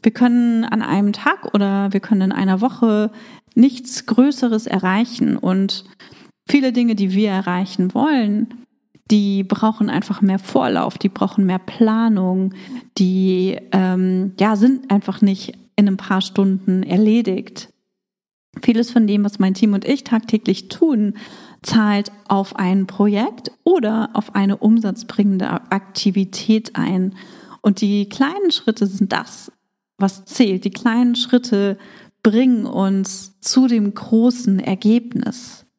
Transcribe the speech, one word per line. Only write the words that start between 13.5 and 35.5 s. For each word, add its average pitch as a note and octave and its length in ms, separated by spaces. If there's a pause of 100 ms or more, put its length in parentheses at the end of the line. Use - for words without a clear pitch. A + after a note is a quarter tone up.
ähm, F#3 680
ja, G#3+ 160
sind B3+ 360
einfach G3 300
nicht G3 360 (180)
in G#3 120
ein F#3+ 100
paar F#3+ 240
Stunden F#3+ 600
erledigt. G#3+ 880 (920)
Vieles A#3 260
von A#3 160
dem, G#3 180
was G3+ 140
mein F#3+ 160
Team G#3 200
und G3 120
ich C#4 180
tagtäglich - 640
tun, G#3+ 460 (480)
zahlt G#3 500 (160)
auf G3 280
ein F#3+ 320
Projekt G#3 640 (120)
oder A3+ 500
auf - 200
eine G3 240
umsatzbringende G3+ 880 (240)
Aktivität G3 1040
ein. F#3 380 (480)
Und G3+ 200
die G3+ 280
kleinen F4 400
Schritte - 380
sind G3 260
das, - 380 (480)
was G3 260
zählt. G3 400
Die G3 60
kleinen A#3+ 440
Schritte A3 640 (460)
bringen A3+ 420
uns - 760
zu C4 260
dem G#3+ 260
großen A3+ 680
Ergebnis. - 1080 (120)